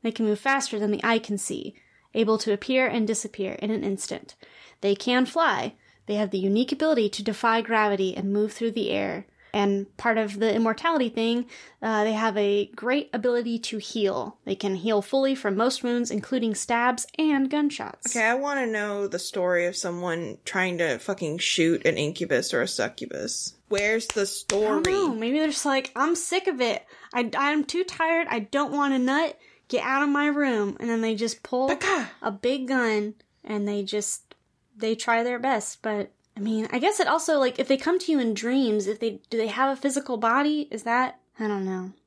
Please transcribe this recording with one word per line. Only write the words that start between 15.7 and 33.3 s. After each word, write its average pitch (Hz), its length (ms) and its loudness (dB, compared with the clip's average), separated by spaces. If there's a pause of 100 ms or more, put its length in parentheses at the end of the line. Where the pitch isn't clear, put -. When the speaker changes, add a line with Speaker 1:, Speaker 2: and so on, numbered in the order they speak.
Speaker 1:
wounds, 240 280 0
including 226 420 0
stabs 240 540 0 (100)
and 285 320 4
gunshots. - 680 -2
Speaker 2:
Okay, 226 120 2
I 240 80 4
wanna 277 320 -2
know 208 400 -2
the 180 120 -4
story 180 460 0
of 180 100 -2
someone 175 680 -4
trying 185 320 0
to 151 220 0
fucking 175 400 -4
shoot - 480 2
an 165 100 2
incubus 147 560 0
or 120 80 2
a 131 60 0
succubus. - 880 -6 (140)
Where's 214 380 0
the 202 200 0
story? - 380 0
Speaker 1:
I 214 40 2
don't 320 180 2
know. 370 280 2
Maybe 240 240 0
they're 311 80 2
just 302 180 -2
like, 269 300 0
"I'm 311 200 2
sick 370 320 -2
of 277 140 -2
it. 233 240 0 (280)
I, 240 220 0
I'm 285 280 2
too 349 200 -2
tired. 330 460 0
I 233 100 -2
don't 269 340 -2
want 285 200 2
a 262 60 2
nut. 269 400 0 (300)
Get 247 140 0
out 269 200 2
of 294 60 2
my 285 180 2
room." 262 520 2
And 233 100 -4
then 226 120 0
they 226 140 0
just 226 260 -4
pull 254 280 0
Speaker 2:
Baka! 370 420 0 (100)
Speaker 1:
a 214 100 -2
big 254 360 -2
gun 220 480 0 (280)